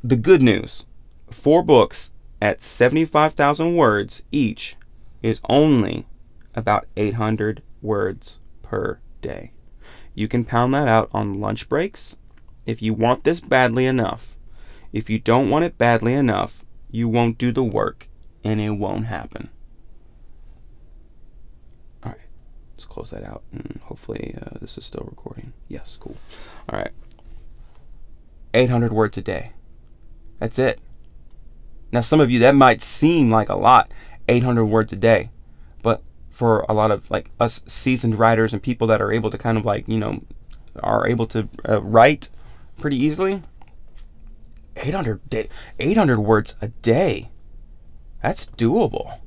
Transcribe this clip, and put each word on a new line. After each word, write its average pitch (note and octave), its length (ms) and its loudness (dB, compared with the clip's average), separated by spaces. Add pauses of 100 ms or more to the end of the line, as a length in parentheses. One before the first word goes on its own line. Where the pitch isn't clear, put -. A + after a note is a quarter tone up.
The A#2+ 120 2
good C#3+ 260 6
news, - 460 0 (420)
four D#3+ 320 4
books C3+ 520 4 (280)
at G#2 200 0
seventy-five D3+ 720 2
thousand D#3 420 0
words G#2+ 560 2
each - 440 -2 (460)
is A2+ 280 -2
only B2 580 4 (480)
about G#2 400 -2
eight G#2 200 -2
hundred A2 460 -2 (200)
words G2+ 580 -4 (220)
per - 380 -6 (220)
day. - 320 -12 (600)
You G#2+ 140 -6
can A#2+ 160 0
pound A#2+ 300 0
that C#3+ 140 2
out A2+ 260 2
on G2+ 260 -4
lunch G#2 300 -6
breaks - 480 -4 (480)
if A2+ 160 -6
you A2 120 0
want A2+ 300 2
this E3+ 160 2
badly B2+ 460 2
enough. A#2 500 -2 (560)
If - 180 -6
you A2 100 -2
don't A#2+ 300 2
want D#3 160 2
it - 120 -8
badly A#2 360 2
enough, A#2+ 520 0 (240)
you A#2 180 -2
won't A#2 300 2
do B2 140 0
the C3 120 0
work - 440 -4 (360)
and G#2+ 160 -2
it G#2+ 120 -2
won't G2+ 340 -4
happen. - 440 -10 (2500)
All - 80 -12
right, - 100 -20 (540)
let's - 100 -20
close - 260 -16
that G#1 120 -12
out G#1 280 -14
and - 340 -12
hopefully, - 560 -10
uh, - 180 -14
this - 180 -14
is - 80 -16
still - 240 -12
recording. - 440 -16 (140)
Yes, - 300 -14
cool. - 200 -16 (520)
All G#1 100 -6
right. - 120 -8 (1600)
Eight B2 160 4
hundred A#2 240 0
words G#2+ 240 0
a G2+ 40 -8
day. - 300 -8 (880)
That's A#2 180 -4
it. C3 220 0 (1120)
Now, A#2+ 100 2
some D#3 180 4
of B2+ 120 6
you, B2 80 2
that C3+ 160 8
might C3 260 8
seem D3+ 480 4
like A2 200 2
a F#2+ 60 -2
lot, A2 360 6 (360)
eight A#2+ 160 4
hundred A#2 220 2
words A2 280 2
a - 20 -6
day. G#2 340 2 (540)
But A2 180 0 (280)
for A2+ 380 2
a G#2+ 60 0
lot G#2+ 180 4
of, - 200 -4
like, - 180 -4 (100)
us A#2 280 0
seasoned A#2 520 0
writers A2+ 340 4
and G2+ 100 -6
people A#2 240 -2
that G#2+ 140 4
are G2+ 100 0
able G#2+ 200 0
to - 60 -8
kind A2+ 200 0
of, G#2+ 80 -4
like, G#2+ 220 -2
you A2 100 -2
know, G#2 240 -4 (600)
are - 260 2
able A2+ 200 0
to, A2 220 -4 (180)
uh, G#2+ 140 2
write A2+ 480 6 (480)
pretty C#3+ 200 -2
easily, E3 460 0 (1300)
eight C#3+ 180 -4
hundred B2+ 360 -4
da-, A2 200 -4 (280)
eight - 200 2
hundred C3 220 4
words G#2+ 420 4
a G#2+ 80 -6
day. A#2+ 600 0 (920)
That's - 240 -4
doable. D3 800 0